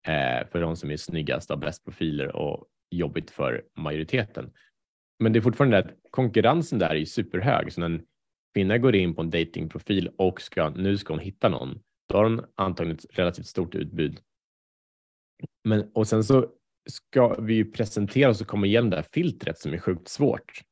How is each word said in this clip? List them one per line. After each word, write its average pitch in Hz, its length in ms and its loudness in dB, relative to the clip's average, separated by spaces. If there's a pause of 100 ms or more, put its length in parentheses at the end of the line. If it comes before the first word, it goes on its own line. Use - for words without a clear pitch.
Eh, 65 400 -2
för 87 140 -4
de 82 140 -2
som 73 160 -8
är 78 60 -6
snyggast, 76 520 -6
har 71 80 -4
bäst 76 280 -8
profiler 73 500 -4
och - 300 -4 (240)
jobbigt 82 420 -4
för 62 320 -2 (120)
majoriteten. 78 760 -4 (680)
Men 110 140 4
det 113 60 6
är - 20 4
fortfarande 120 360 6
att - 140 2 (200)
konkurrensen 127 680 2
där 80 160 2
är 78 100 0
superhög. - 680 -2
Så - 60 -8
när 85 100 0
en 82 160 -4 (480)
kvinna 101 240 2
går 120 180 4
in 87 200 2
på 82 60 -6
en 82 80 -2
datingprofil 85 880 -2
och 92 240 0
ska, 78 280 -2
nu 95 280 0
ska 80 160 -6
hon 80 60 -4
hitta 98 300 -2
någon, 65 300 -4 (300)
då - 80 0
har 104 60 6
hon 113 220 0 (100)
antagligen 85 420 -2
ett - 220 -10
relativt 87 260 -2
stort - 300 -6
utbud. 78 440 -4 (1400)
Men, 107 300 0
och 110 140 2
sen 110 160 2
så 131 260 4 (400)
ska - 520 2
vi 110 120 0
ju 107 180 2
presentera 113 580 2
oss 101 120 2
och 104 60 -8
komma 104 180 -2
igenom 110 240 4
det 90 60 0
här 80 180 -4
filtret 80 460 -2
som 76 140 -6
är 82 40 -4
sjukt 90 300 -4
svårt. - 540 -2 (100)